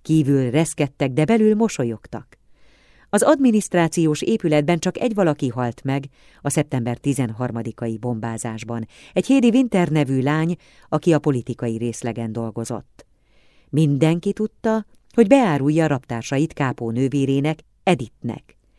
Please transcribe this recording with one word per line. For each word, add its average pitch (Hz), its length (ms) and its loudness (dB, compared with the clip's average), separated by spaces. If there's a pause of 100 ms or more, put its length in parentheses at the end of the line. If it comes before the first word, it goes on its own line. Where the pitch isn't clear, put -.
Kívül 139 480 2
reszkedtek, 143 600 -2
de 139 140 0
belül 214 300 4
mosolyogtak. 120 840 -4 (720)
Az 208 80 4
adminisztrációs 185 1000 2
épületben 160 580 0
csak - 200 -4
egy 226 140 -2
valaki 160 340 0
halt 120 360 -6
meg 135 220 -4 (360)
a 143 80 -4
szeptember 123 480 -2
tizenharmadikai 117 1000 -4
bombázásban, 113 920 -8 (260)
egy 185 120 -2
Hédi 254 240 4
Winter 208 400 2
nevű 135 320 0
lány, 160 340 0 (340)
aki 160 240 2
a 147 60 4
politikai 120 580 -4
részlegen 117 540 -6
dolgozott. 113 760 -8 (640)
Mindenki 156 640 2
tudta, 220 520 -4 (280)
hogy 233 140 6
beárulja 160 600 4
raptársait 135 640 -2
kápó 120 380 -4
nővérének, 139 680 0 (240)
Edithnek. - 760 -4 (220)